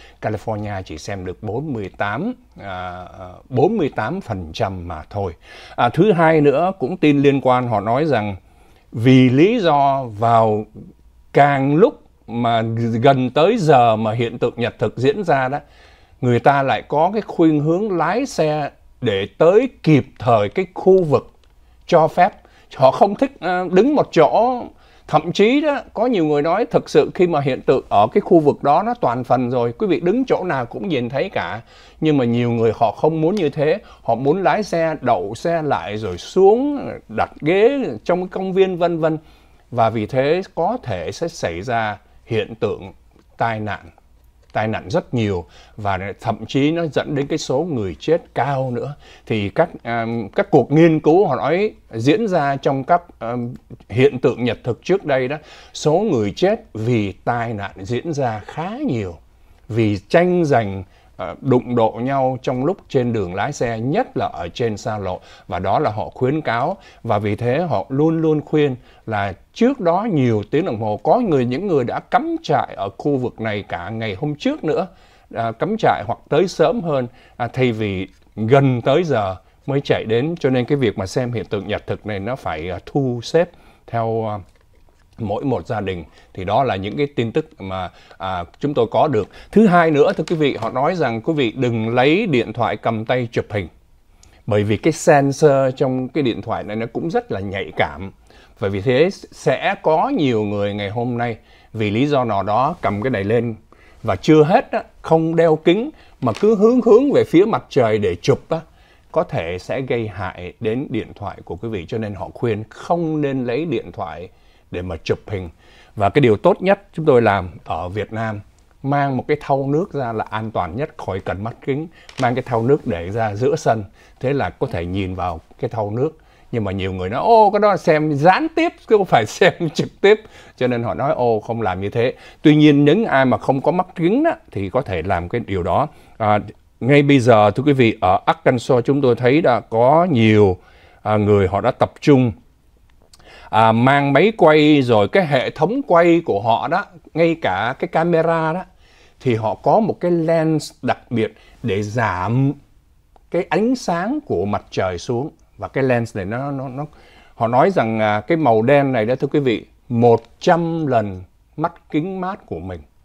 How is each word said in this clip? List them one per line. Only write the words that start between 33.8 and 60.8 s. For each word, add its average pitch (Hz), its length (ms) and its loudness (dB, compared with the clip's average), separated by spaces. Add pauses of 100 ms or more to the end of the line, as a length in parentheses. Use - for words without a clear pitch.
Họ 117 120 -2
muốn 143 280 0
lái 175 200 0
xe, 165 380 -2
đậu 110 340 -2
xe 170 260 -2
lại 104 360 -4
rồi 101 200 -6
xuống, 240 720 2 (200)
đặt 214 220 -4 (100)
ghế 208 380 2 (240)
trong 180 160 0
cái 185 120 -6
công 190 220 -6
viên 190 240 2
vân 170 220 0
vân. 156 180 0 (540)
Và 117 180 2
vì 110 160 -2
thế 139 360 0 (140)
có 185 280 -2
thể 90 280 -6
sẽ 165 160 -8
xảy 90 340 -8
ra 110 360 -4 (280)
hiện 110 300 -4
tượng 98 380 -6 (440)
tai 113 220 -4
nạn. 98 300 -10 (640)
Tai 110 140 -2
nạn 92 220 -6
rất 175 240 -4
nhiều 101 320 -2 (320)
và 101 220 -4 (220)
thậm 110 240 -6
chí 143 260 0
nó 170 220 -4
dẫn 147 220 -2
đến 139 120 -2
cái 160 100 -4
số 135 220 -4
người 120 400 -4
chết 165 220 0 (120)
cao 131 380 -2
nữa. 120 240 -8 (300)
Thì 104 240 -4
các, 165 200 0 (140)
à, 117 220 -4 (300)
các 202 160 -2
cuộc 135 200 4
nghiên 160 280 6
cứu 175 280 4
họ 139 80 -2
nói 165 380 -2 (180)
diễn 147 360 0
ra 143 280 0
trong 135 280 -2
các, 175 180 2 (180)
à, 117 160 -6 (540)
hiện 123 300 2
tượng 120 240 0
nhật 113 200 -2
thực 117 200 -6
trước 190 220 -2
đây 131 220 0
đó, 147 100 -8 (360)
số - 180 -2
người 151 440 0
chết 190 260 0 (120)
vì 110 380 -2
tai 120 420 -6
nạn 101 240 -10
diễn 117 360 -6
ra 117 320 -4
khá 165 240 -10 (180)
nhiều. 104 280 -4 (540)
Vì 107 300 0 (100)
tranh 175 360 2
giành, 107 380 0 (340)